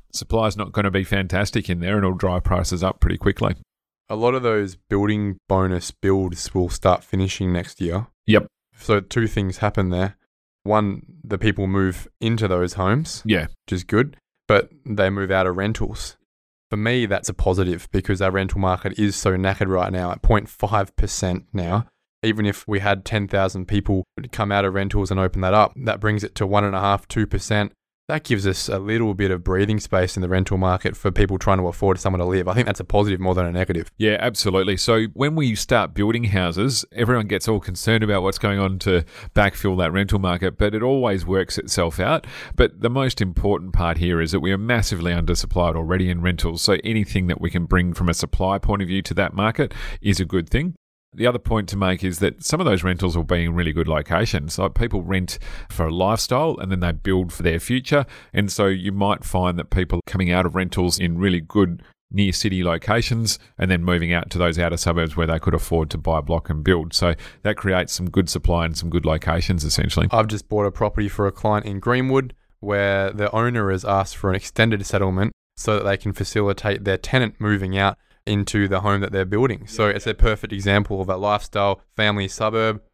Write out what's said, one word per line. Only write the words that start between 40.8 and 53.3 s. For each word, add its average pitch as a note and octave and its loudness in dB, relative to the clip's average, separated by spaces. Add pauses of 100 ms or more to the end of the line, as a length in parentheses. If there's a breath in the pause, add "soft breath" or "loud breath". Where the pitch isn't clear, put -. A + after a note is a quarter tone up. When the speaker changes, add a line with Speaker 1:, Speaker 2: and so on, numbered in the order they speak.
Speaker 1:
always A#2+ 0
works F#2+ 0
itself F2 -2
out. C#3 0 (300 loud breath)
But - 2
the A2+ 0
most C3 0
important F#2 0
part E2 2
here F2 2
is D#2+ 0
that F#2 2
we F#2 0
are G2 0
massively G2+ 0
undersupplied E2+ 0
already F2+ 0
in F2 -2
rentals. E2+ -2
So F#2+ 2
anything G2+ 0
that - -2
we E2+ -2
can E2+ -2
bring F2+ 2
from F2 0
a E2 2
supply F#2+ 0
point G2+ 0
of F2+ -4
view F#2+ -2
to - -8
that F#2 0
market A2 0 (260 loud breath)
is G2 2
a F#2+ 0
good E2+ -2
thing. D#3+ 0 (400)
The G#2+ 0
other A#2+ 2
point G#2+ 0
to G2 -4
make F#2 0
is F2 -2
that - 0
some D#3+ 0
of F3 0
those F#2 2
rentals F2+ 0
will D#2+ 0
be E2+ 0